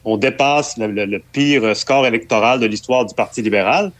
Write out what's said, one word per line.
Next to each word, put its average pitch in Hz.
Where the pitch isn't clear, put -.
on 110
dépasse 139
le, 110
le, 104
le 98
pire 135
score 135
électoral 123
de 117
l'histoire 117
du 104
Parti 117
libéral. 110